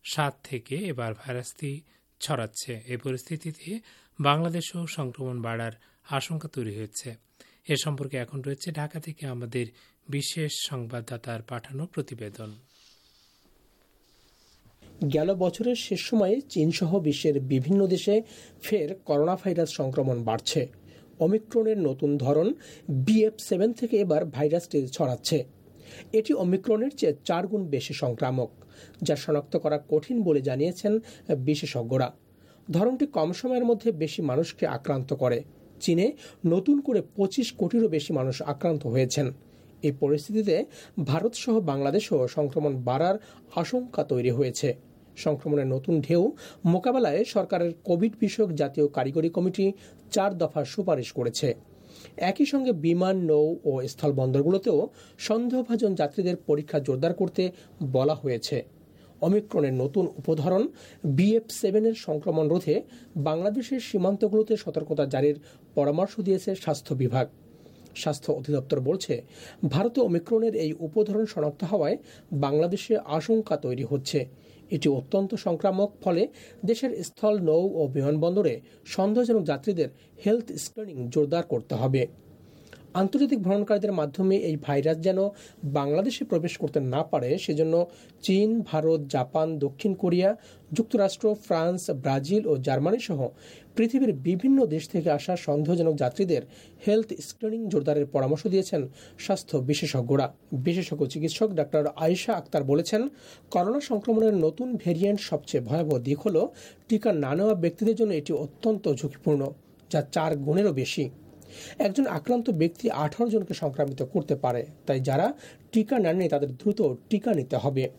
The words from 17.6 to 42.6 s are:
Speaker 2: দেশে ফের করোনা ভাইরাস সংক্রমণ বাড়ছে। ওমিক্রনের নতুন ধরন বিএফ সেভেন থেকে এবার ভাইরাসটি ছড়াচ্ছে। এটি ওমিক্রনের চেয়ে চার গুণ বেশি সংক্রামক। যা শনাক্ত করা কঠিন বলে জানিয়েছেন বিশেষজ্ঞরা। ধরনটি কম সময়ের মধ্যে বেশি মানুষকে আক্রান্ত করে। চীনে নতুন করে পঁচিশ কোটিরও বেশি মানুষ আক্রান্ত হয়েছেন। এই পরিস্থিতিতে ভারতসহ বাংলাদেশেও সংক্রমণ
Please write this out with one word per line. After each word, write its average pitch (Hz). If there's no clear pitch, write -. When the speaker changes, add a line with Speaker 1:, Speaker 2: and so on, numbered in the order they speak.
Speaker 2:
দেশে 185
ফের 165
করোনা 156
ভাইরাস 170
সংক্রমণ 131
বাড়ছে। 110
ওমিক্রনের 214
নতুন 147
ধরন 143
বিএফ 214
সেভেন 196
থেকে 233
এবার 170
ভাইরাসটি 151
ছড়াচ্ছে। 135
এটি 220
ওমিক্রনের 214
চেয়ে 151
চার 175
গুণ 202
বেশি 131
সংক্রামক। 127
যা 156
শনাক্ত 147
করা 147
কঠিন 156
বলে 147
জানিয়েছেন 156
বিশেষজ্ঞরা। 131
ধরনটি 247
কম 165
সময়ের 247
মধ্যে 233
বেশি 156
মানুষকে 156
আক্রান্ত 135
করে। 123
চীনে 180
নতুন 190
করে 226
পঁচিশ 202
কোটিরও 220
বেশি 156
মানুষ 131
আক্রান্ত 151
হয়েছেন। 131
এই 147
পরিস্থিতিতে 156
ভারতসহ 214
বাংলাদেশেও 139
সংক্রমণ 147